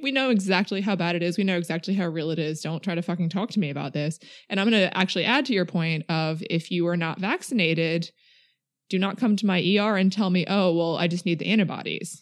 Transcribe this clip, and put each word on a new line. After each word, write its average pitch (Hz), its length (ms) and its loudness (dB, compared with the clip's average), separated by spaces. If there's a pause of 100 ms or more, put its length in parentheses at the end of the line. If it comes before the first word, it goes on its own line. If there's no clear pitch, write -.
we 262 80 -2
know 262 200 0
exactly 190 500 2
how 202 160 0
bad 170 180 0
it 170 80 -2
is. 175 160 0
We 196 60 2
know 190 120 2
exactly 170 380 -2
how 185 140 0
real 160 240 -2
it 156 80 -4
is. 156 200 -4
Don't 160 220 -6
try 170 140 -4
to 175 60 -2
fucking 170 260 -2
talk 190 220 -2
to 214 100 -2
me 147 100 0
about 143 220 -6
this. 151 260 -4 (300)
And 190 100 -4
I'm 196 80 2
gonna 214 280 4
actually 185 320 0
add 262 200 2
to 269 80 0
your 185 100 2
point 160 440 -2
of 160 420 -2
if 165 220 -2
you 175 160 2
are 175 80 0
not 165 240 -2
vaccinated, 170 880 0 (800)
do 190 100 0
not 196 180 0
come 214 200 2
to 214 100 0
my 185 140 2
E 202 180 2
R 208 180 2
and 190 160 4
tell 202 180 0
me, 180 180 2
"Oh, 185 260 4
well, 165 220 0
I 175 100 0
just 175 180 -2
need 170 140 0
the - 80 -8
antibodies." - 760 -2